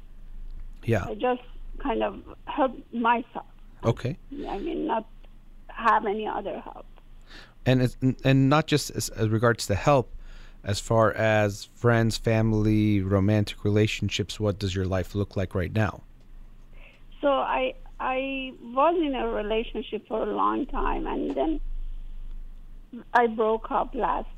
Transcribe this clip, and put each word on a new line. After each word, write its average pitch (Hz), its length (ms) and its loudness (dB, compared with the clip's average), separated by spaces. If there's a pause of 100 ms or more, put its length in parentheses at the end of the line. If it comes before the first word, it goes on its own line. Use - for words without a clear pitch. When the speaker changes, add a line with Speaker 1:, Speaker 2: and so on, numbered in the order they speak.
(840)
Speaker 1:
Yeah. 107 200 2
Speaker 2:
I 220 100 -6
just 247 280 -2 (340)
kind 226 240 -2
of 208 180 -4 (260)
helped - 480 -2
myself. 233 520 0 (380)
Speaker 1:
Okay. - 340 -2 (320)
Speaker 2:
I - 80 -6
mean, - 300 -4
not 226 180 0 (600)
have 220 400 2
any 214 180 -2
other 208 360 -6
help. - 260 -14 (760)
Speaker 1:
And 127 180 6
it's, 123 140 0 (260)
and 135 260 6
not 151 160 4
just - 260 0
as, - 180 -4
as 110 200 0
regards 113 380 2
to 98 80 2
help, 135 340 4 (540)
as 98 160 -2
far 113 340 4
as 107 640 2
friends, 113 420 4
family, 107 840 4
romantic 101 640 2
relationships, 104 760 2
what 104 180 0
does 98 160 -2
your 92 120 0
life 92 280 -2
look 101 220 -2
like 95 180 -2
right 90 200 -2
now? 104 280 0 (1160)
Speaker 2:
So 294 80 2
I, 262 460 2 (260)
I 262 540 -4 (100)
was 269 380 4
in 285 140 0
a 226 120 -2
relationship 214 800 -4
for 220 160 -2
a 208 100 -2
long - 340 2
time, - 400 -2
and - 280 -4
then 302 240 0 (1500)
I 240 140 4
broke 220 440 -2
up 214 220 -2
last 202 440 -2